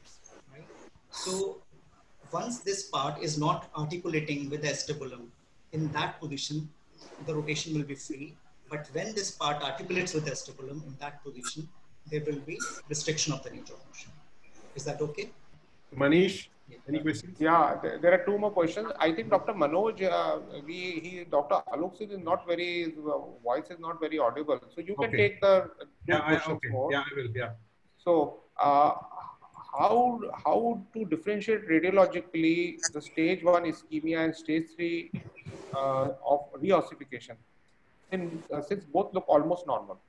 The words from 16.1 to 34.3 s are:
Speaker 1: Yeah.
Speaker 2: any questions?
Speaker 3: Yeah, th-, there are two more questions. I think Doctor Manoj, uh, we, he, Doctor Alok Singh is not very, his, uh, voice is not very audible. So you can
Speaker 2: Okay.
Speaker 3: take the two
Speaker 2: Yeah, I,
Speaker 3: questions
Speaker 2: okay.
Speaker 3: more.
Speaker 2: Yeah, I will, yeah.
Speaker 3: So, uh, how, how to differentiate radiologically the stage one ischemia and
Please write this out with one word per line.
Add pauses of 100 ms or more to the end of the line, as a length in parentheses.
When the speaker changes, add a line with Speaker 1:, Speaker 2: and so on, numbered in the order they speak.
Speaker 1:
Yeah. (100)
Speaker 2:
any
questions?
Speaker 3:
Yeah,
th-,
there
are
two
more
questions. (100)
I
think
Doctor
Manoj,
uh, (260)
we, (260)
he,
Doctor (180)
Alok
Singh
is
not
very,
his,
uh, (260)
voice
is
not
very
audible. (160)
So
you
can
Speaker 2:
Okay.
Speaker 3:
take
the (100)
two (200)
Speaker 2:
Yeah,
I,
Speaker 3:
questions
Speaker 2:
okay.
Speaker 3:
more.
Speaker 2:
Yeah,
I
will, (120)
yeah. (480)
Speaker 3:
So, (460)
uh, (840)
how, (240)
how (120)
to
differentiate
radiologically (140)
the
stage
one
ischemia
and